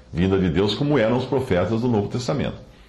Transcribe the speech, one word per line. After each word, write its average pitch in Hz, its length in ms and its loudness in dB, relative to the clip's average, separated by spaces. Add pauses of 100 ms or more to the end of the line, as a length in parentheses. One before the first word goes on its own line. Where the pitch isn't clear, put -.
(120)
vinda 95 260 2
de 92 120 2
Deus, 98 240 0
como 147 240 0
eram 117 180 2
os 127 80 -2
profetas 110 560 0
do 127 80 0
Novo 104 200 0
Testamento. 127 500 -4 (300)